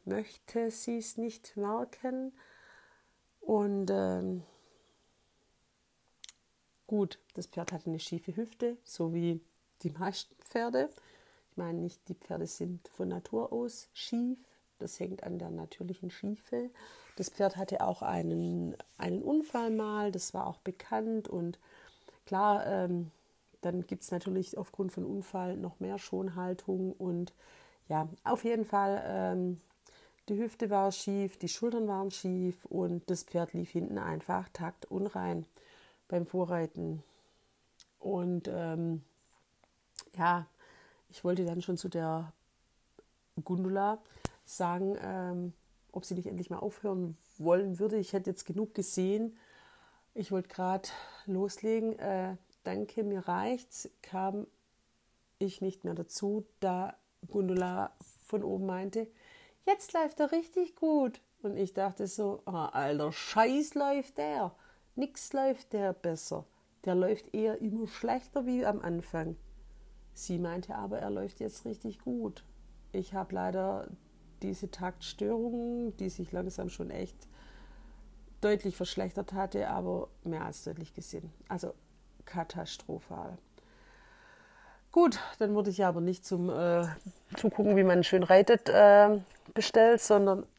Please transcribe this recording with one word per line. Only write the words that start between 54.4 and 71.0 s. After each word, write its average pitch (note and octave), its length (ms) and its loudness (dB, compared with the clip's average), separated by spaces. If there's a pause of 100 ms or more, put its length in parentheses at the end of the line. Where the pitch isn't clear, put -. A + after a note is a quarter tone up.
ich F#3+ 220 -2
nicht F#3+ 240 -6
mehr E3+ 100 -2
dazu, G3+ 520 -4 (140)
da F#3 360 -2 (340)
Gundula F#3 640 0 (340)
von G3+ 160 -2
oben G3 240 -2
meinte, F#3+ 400 -2 (600)
„Jetzt G4+ 260 2
läuft D#4 280 2
er D4 120 2
richtig E4+ 440 0
gut.“ D4 440 2 (220)
Und G3+ 140 -2
ich F#3+ 180 -2
dachte G3 320 0
so, G3+ 400 -2
„Ah, E3+ 200 -2
alter D3 460 0
Scheiß B3+ 600 2
läuft C#4+ 440 0
der. C4+ 360 -2 (420)
Nix - 360 -4
läuft C4+ 400 0
der G3+ 200 2
besser. D#3+ 520 -4 (400)
Der F#3 100 2
läuft F#3 400 2
eher G#3+ 260 0
immer A3 260 -2
schlechter B3 600 -2
wie B3 200 0
am G#3 140 0
Anfang.“ E3+ 560 -4 (800)
Sie - 240 -6
meinte F3 360 -4
aber, G3 240 -4
er G3+ 120 -4